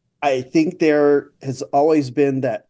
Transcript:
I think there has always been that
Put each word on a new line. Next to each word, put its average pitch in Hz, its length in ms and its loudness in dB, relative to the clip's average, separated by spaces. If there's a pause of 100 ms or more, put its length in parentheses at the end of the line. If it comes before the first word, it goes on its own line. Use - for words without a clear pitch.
(220)
I 135 200 -2
think 160 380 -2
there 147 520 2 (100)
has 135 200 -8
always 147 480 0
been 135 320 0
that 113 280 -6